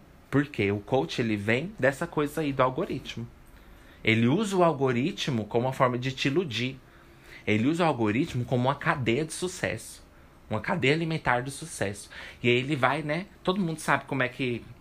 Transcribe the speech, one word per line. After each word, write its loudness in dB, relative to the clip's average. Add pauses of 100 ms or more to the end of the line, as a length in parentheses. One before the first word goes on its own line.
(280)
Porque 0
o -2
coach, 0
ele 0
vem 0
dessa 0
coisa -2
aí 0
do 2
algoritmo. -4 (800)
Ele 6
usa 2
o 8
algoritmo 2
como 0
uma -2
forma 2
de -4
te -2
iludir. -2 (680)
Ele 4
usa 2
o 6
algoritmo 0
como 2
uma 2
cadeia 0
de -10
sucesso. -8 (460)
Uma -2
cadeia 0
alimentar 0
do -8
sucesso. -8 (320)
E 2
aí 6
ele -2
vai, 0
né? -4 (180)
Todo 0
mundo -2
sabe 0
como -2
é 0
que, -4 (180)